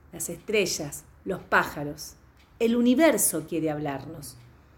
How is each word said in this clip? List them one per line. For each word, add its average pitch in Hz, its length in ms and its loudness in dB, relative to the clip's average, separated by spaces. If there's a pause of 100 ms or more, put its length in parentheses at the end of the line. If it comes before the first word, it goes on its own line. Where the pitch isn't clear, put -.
(140)
las 165 160 -10
estrellas, 175 760 -2 (220)
los 190 160 -6
pájaros, 151 720 -2 (440)
el 233 180 2
universo 240 680 4
quiere 160 240 -2
hablarnos. 147 680 -8 (400)